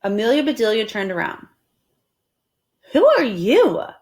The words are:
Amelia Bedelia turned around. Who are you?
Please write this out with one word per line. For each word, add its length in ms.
Amelia 400
Bedelia 440
turned 240
around. 360
Who 140
are 180
you? 580